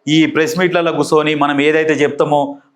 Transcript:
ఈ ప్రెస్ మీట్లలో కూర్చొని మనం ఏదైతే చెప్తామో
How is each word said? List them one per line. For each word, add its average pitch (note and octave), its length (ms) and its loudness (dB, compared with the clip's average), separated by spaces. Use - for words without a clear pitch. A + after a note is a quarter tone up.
ఈ D#3 180 2
ప్రెస్ D#3 320 -2
మీట్లలో F3 340 0
కూర్చొని D3+ 440 0
మనం C#3+ 260 0
ఏదైతే D#3 320 2
చెప్తామో C#3+ 640 0